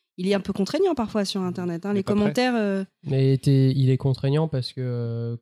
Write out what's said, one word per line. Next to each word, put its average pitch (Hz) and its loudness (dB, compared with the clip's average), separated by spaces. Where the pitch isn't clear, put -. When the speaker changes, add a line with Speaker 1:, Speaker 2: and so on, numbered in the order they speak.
Speaker 1:
il 180 -6
est 202 2
un 196 0
peu 196 -6
contraignant 311 0
parfois 214 -2
sur 190 -4
Internet, 175 -4
hein, 196 -4
Speaker 2:
Il 208 0
est - 2
Speaker 1:
les 190 0
Speaker 2:
pas 208 -2
prêt. 208 4
Speaker 1:
commentaires, 247 2
euh, 196 0
Speaker 3:
Mais 135 2
t'es, 135 4
il 135 2
est 131 4
contraignant 139 0
parce 131 -6
que, 135 -10
euh, 117 -4